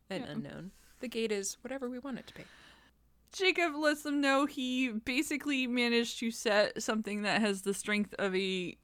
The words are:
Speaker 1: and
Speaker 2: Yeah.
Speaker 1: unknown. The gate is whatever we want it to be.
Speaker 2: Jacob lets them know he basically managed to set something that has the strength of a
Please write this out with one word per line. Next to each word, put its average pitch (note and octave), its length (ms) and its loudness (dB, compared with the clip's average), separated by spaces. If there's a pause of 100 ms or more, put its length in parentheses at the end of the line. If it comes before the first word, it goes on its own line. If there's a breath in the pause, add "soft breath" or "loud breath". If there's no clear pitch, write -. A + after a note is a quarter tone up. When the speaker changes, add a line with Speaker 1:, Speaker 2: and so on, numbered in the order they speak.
Speaker 1:
and F#3 140 -6
Speaker 2:
Yeah. C#3+ 80 -8
Speaker 1:
unknown. D3 400 -8 (300)
The B3+ 80 -8
gate A3+ 200 -2
is G3+ 300 -4
whatever B3+ 300 -8
we B3+ 100 -8
want B3+ 200 -8
it - 80 -14
to - 60 -18
be. - 120 -14 (880 soft breath)
Speaker 2:
Jacob F4+ 420 2
lets D4+ 280 2
them C#4+ 180 0
know C#4 240 6
he B3+ 420 -2
basically C4 800 0
managed A#3 520 2
to A3+ 120 -2
set G#3 500 2
something G#3+ 420 -2
that G3+ 180 4
has G3 220 2
the G3 100 0
strength G#3 440 -2
of F#3+ 160 0
a F#3 500 0